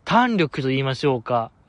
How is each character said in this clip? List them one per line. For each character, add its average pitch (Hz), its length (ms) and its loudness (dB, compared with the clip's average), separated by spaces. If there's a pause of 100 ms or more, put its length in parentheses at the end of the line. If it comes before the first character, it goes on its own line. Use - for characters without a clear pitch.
胆 233 320 2
力 156 240 0
と 131 80 -2
言 135 100 0
い 135 40 -2
ま 135 120 -2
し 147 120 -2
ょ 135 100 2
う 113 60 -6
か。 117 280 -2 (180)